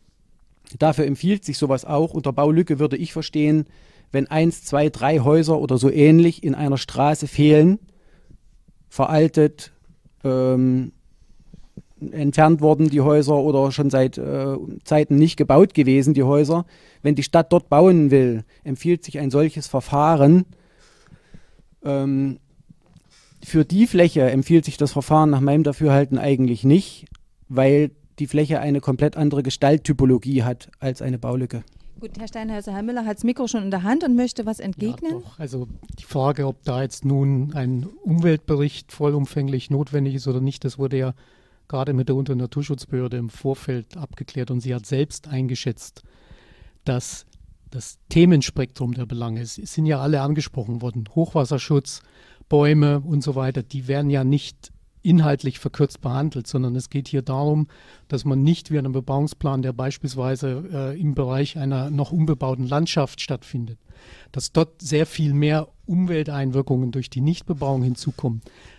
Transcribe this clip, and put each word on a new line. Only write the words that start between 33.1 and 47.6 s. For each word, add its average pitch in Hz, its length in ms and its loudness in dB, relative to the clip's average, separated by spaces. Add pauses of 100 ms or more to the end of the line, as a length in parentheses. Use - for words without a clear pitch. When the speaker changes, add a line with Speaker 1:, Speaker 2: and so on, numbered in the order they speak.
Speaker 2:
Mikro 247 220 -2
schon 220 160 -4
in 196 80 -6
der 185 120 -4
Hand 262 220 0
und 247 100 2
möchte 240 300 -2
was 220 160 -8
entgegnen. 240 500 -6
Speaker 3:
Ja, 349 80 -8
doch. - 200 -18
Also 127 280 -10 (320)
die - 60 -20
Frage, 139 420 -2
ob - 160 -10
da 127 180 -4
jetzt - 220 -8
nun 139 500 0
ein 131 340 -4 (160)
Umweltbericht 156 880 -2
vollumfänglich 139 760 -2
notwendig 139 460 -2
ist 135 120 -8
oder 127 120 -2
nicht, 135 240 -4
das 127 140 -8
wurde 135 200 -4
ja 131 160 -4 (540)
gerade 135 260 -4
mit 127 160 0
der 135 60 0
Unternaturschutzbehörde 127 1000 -6
im 117 120 -8
Vorfeld 131 640 -8
abgeklärt - 540 -10
und 123 120 -4
sie 127 120 -6
hat 117 120 -8
selbst - 420 -4
eingeschätzt, 127 760 -8 (800)
dass - 420 -6 (440)